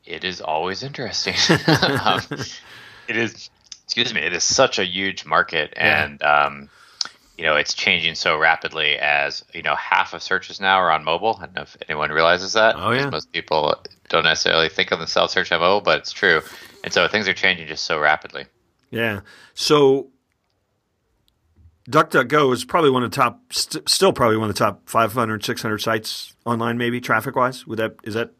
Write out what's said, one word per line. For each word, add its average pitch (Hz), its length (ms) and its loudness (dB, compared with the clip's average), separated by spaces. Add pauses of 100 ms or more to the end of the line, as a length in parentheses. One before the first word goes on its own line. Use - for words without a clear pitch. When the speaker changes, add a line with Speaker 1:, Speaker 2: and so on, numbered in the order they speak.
Speaker 1:
It 82 200 -12
is 90 160 -6
always 90 420 -4
interesting. 117 520 -6 (140)
<laughs> 170 80 4 (480)
Um, 98 160 2 (840)
it 113 100 -4
is, 113 320 -4 (360)
excuse 117 280 -2
me, 87 80 -2
it 82 120 -2
is 85 100 -2
such - 380 2
a 95 40 2
huge 92 400 -4
market, 80 520 0
Speaker 2:
Yeah. 76 280 2
Speaker 1:
and, 71 200 -10
um, 71 440 2 (720)
you 85 60 -10
know, 78 100 2
it's 76 180 0
changing 82 440 0
so 82 200 0
rapidly 78 600 0
as, 73 460 -2 (100)
you 82 80 -12
know, 76 140 0
half - 360 0
of 87 80 -12
searches - 400 -6
now 95 180 4
are 87 120 2
on 80 140 0
mobile. 98 360 -2
I 82 60 -14
don't - 80 -20
know 71 80 -8
if - 140 -18 (120)
anyone 76 220 -4
realizes 87 440 2
that, 110 200 4
Speaker 2:
Oh, 78 60 -8
Speaker 1:
'cause 110 160 0
Speaker 2:
yeah. 139 140 -2
Speaker 1:
most 78 200 -8
people 78 500 -2 (280)
don't 82 160 2
necessarily 80 440 2
think 95 220 -2
of 92 80 0
themselves 82 340 0
searching 90 220 0
on 80 60 0
mobile, 95 220 4
but 82 160 2
it's - 140 -10
true. 82 300 2 (400)
And - 100 -8
so 90 140 4
things 101 220 0
are 95 40 0
changing 87 360 -2
just 76 160 -8
so 82 160 -2
rapidly. 76 460 0 (440)
Speaker 2:
Yeah. 113 300 -4 (340)
So 139 540 4 (1800)
DuckDuckGo 143 640 4
is 120 120 -2
probably 165 260 4
one 127 140 2
of 113 80 -4
the - 40 -8
top, 120 240 0 (120)
st-, - 360 -6
still 190 240 4
probably 117 240 2
one 110 140 0
of 98 40 -4
the - 40 -6
top 104 320 0
five 113 220 2
hundred, 110 320 -2
six - 180 -6
hundred 107 160 -2
sites - 560 -4 (100)
online, 117 320 -2
maybe 120 240 -2
traffic-wise. 127 680 -2
Would 110 100 -6
that, 110 240 -2
is 107 120 -10
that 117 260 -4